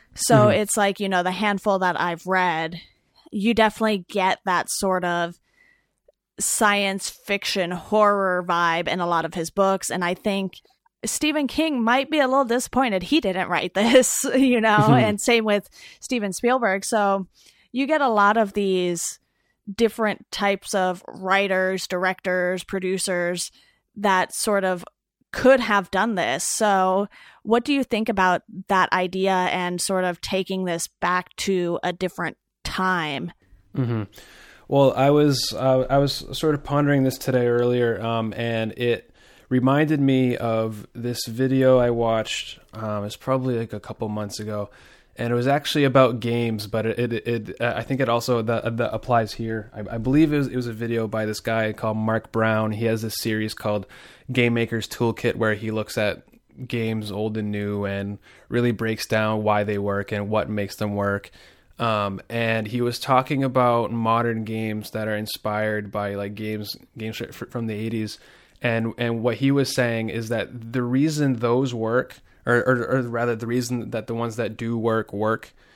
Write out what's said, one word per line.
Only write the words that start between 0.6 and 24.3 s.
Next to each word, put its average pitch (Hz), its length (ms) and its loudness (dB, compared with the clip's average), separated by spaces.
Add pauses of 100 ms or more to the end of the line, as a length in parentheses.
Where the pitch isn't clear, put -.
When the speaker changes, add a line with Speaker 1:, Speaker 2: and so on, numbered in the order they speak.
Speaker 1:
it's 208 160 -2
like, 202 240 0
you 202 80 -2
know, 180 160 0
the 185 80 0
handful 196 480 0
that 180 200 0
I've 170 260 -4
read, 175 520 0 (540)
you 214 200 0
definitely 214 560 2
get 190 360 0
that 175 260 0
sort 185 340 -2
of 175 360 -2 (1000)
science 202 720 0
fiction 196 600 -4
horror 196 760 2
vibe 170 400 2
in 175 140 -2
a 175 60 0
lot 170 180 0
of 165 100 -6
his 170 160 -4
books. 190 400 0
And 180 140 -2
I 175 100 0
think 196 440 -4 (460)
Stephen 294 420 0
King 294 360 0
might 254 280 2
be 302 80 2
a 269 80 4
little 269 180 4
disappointed 233 600 0
he 302 160 2
didn't 185 280 -2
write 175 260 -2
this, 233 560 4
<laughs> - 40 -2
you 262 260 4
know, 214 180 4
Speaker 2:
Mm-hmm. 220 140 6
Speaker 1:
and 220 280 4
same 233 240 2
with 208 240 0 (320)
Steven 208 320 -4
Spielberg. 233 520 0
So 196 420 0 (460)
you 262 140 -2
get 302 140 2
a 269 80 2
lot 208 280 4
of 208 160 2
these 185 640 -2 (540)
different 214 580 0
types 202 440 -2
of 185 320 0
writers, 190 800 0
directors, 180 800 -2
producers 180 840 -4 (460)
that 190 380 2